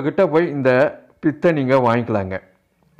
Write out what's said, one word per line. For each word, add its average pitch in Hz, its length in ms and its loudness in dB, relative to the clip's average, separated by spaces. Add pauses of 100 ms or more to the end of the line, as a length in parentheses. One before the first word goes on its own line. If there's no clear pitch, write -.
கிட்ட 156 160 -2 (120)
போய் 170 120 2 (100)
இந்த 131 140 0 (540)
பித்தை 156 340 0
நீங்க 131 180 0 (120)
வாங்கிக்கலாங்க. 110 480 -2 (640)